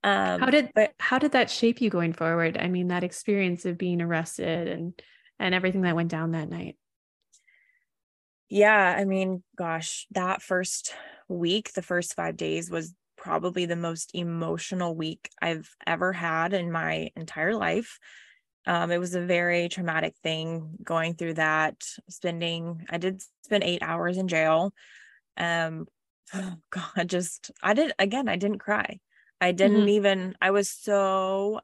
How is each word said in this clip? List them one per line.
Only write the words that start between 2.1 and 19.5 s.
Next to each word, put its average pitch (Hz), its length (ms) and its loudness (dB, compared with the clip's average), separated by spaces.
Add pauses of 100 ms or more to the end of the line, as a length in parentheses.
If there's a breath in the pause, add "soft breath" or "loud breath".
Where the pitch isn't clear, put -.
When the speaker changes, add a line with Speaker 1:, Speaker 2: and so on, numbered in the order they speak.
Speaker 2:
forward? 165 440 2
I 175 100 0
mean, 180 200 0
that 180 160 0
experience 180 640 -2
of 175 120 -2
being 175 240 0
arrested 165 680 -2
and, 170 320 -8 (380 loud breath)
and 185 160 0
everything 185 280 0
that 175 140 2
went 170 140 0
down 165 220 -2
that 160 180 -4
night. 175 280 -10 (1700 soft breath)
Speaker 1:
Yeah, 202 480 6
I 202 80 0
mean, 190 380 0 (140)
gosh, 165 540 -6
that 180 300 -2
first - 520 -4 (340 loud breath)
week, 175 460 -2
the 185 80 -4
first 175 340 -4
five 165 220 -4
days 165 340 -4
was 170 220 -6 (240)
probably 175 480 -2
the 170 100 -2
most 170 380 -6
emotional 170 840 -4
week 160 340 -8 (120)
I've 165 280 -4 (160)
ever 175 280 0
had 170 400 -2
in 175 180 -2
my 160 440 -4
entire 165 400 -4
life. 208 440 -2 (680 loud breath)
Um, 170 260 0
it 175 80 2
was 180 160 -4
a 180 60 0
very 175 480 0